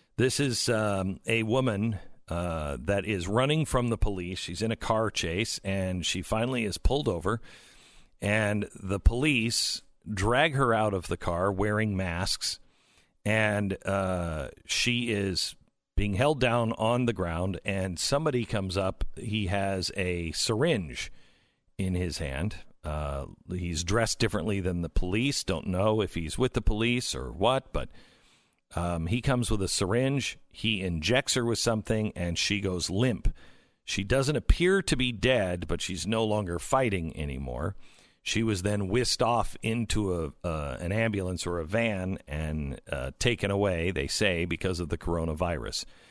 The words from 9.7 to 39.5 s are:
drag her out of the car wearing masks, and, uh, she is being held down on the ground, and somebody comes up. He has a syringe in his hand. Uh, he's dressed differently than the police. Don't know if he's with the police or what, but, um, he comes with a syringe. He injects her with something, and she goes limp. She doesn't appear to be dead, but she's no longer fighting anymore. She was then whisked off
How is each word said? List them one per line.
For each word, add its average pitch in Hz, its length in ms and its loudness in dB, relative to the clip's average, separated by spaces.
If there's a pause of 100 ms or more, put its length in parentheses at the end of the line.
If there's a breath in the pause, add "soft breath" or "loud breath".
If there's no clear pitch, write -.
drag 120 420 2
her 131 180 4
out 107 220 4
of 90 140 -2
the 90 100 -2
car 87 340 0
wearing 104 460 2
masks, 92 640 -2 (640 soft breath)
and, 104 580 2
uh, 90 680 -2 (160)
she 120 440 0
is 98 460 -2 (400)
being 104 180 2
held 135 260 2
down 117 340 2
on 120 320 2
the 117 80 2
ground, 90 520 -2
and 95 340 -2
somebody 143 460 0
comes 95 320 -2
up. 95 260 0 (140)
He 104 300 -2
has 98 500 -2
a 87 340 0
syringe 110 800 0 (680 soft breath)
in 92 160 0
his 90 260 -2
hand. 76 360 -4 (300)
Uh, 73 400 -4 (240)
he's 87 340 -2
dressed 104 340 2
differently 101 440 0
than 87 200 0
the 85 60 -2
police. 107 560 2
Don't 87 240 -2
know 104 320 2
if 98 140 0
he's 80 240 -4
with 127 160 2
the 117 80 0
police 117 520 2
or 64 200 -8
what, 120 400 2
but, - 160 -4 (880 soft breath)
um, 85 300 -2
he 113 120 0
comes 123 320 2
with 104 100 2
a 92 60 0
syringe. 127 720 0 (120)
He 110 320 -2
injects 92 520 2
her 127 100 2
with 117 160 0
something, 110 560 0
and 87 220 -2
she 104 240 0
goes 92 280 -2
limp. 110 440 2 (500 soft breath)
She - 220 -2
doesn't 131 320 2
appear 180 460 4
to - 120 0
be 127 160 0
dead, 92 560 2
but 85 140 -2
she's 87 260 -6
no 113 160 0
longer 104 360 0
fighting 98 600 0
anymore. 69 560 -4 (460 soft breath)
She - 220 0
was 104 180 0
then 101 280 0
whisked 120 340 2
off 117 400 0